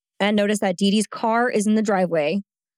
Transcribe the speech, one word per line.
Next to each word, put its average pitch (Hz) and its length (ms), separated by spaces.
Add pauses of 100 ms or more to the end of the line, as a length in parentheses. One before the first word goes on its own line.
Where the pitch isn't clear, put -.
(180)
and 202 180
notice 208 240
that 190 180
Dee 196 120
Dee's 208 160
car 233 440
is 208 160
in 214 80
the 220 80
driveway. 185 600 (360)